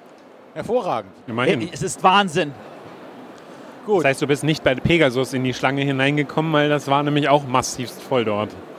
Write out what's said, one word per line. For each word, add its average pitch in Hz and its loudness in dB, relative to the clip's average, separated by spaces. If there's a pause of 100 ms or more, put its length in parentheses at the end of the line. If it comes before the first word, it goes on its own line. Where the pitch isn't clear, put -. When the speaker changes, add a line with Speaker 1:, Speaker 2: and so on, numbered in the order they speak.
(540)
Speaker 1:
Hervorragend. 156 -4 (160)
Speaker 2:
Immerhin. 123 0
Speaker 3:
Äh, 90 -6
es 113 -10
ist - -8
Wahnsinn. 185 2 (1300)
Speaker 1:
Gut. 196 2
Speaker 2:
Das 139 4
heißt, 135 -4
du 143 0
bist 139 0
nicht 156 0
bei 139 4
Pegasus 135 2
in 127 -2
die 127 -2
Schlange 139 -2
hineingekommen, 143 0
weil 147 4
das 143 0
war 143 2
nämlich 147 2
auch 143 4
massivst 123 -4
voll 127 0
dort. 104 -2 (280)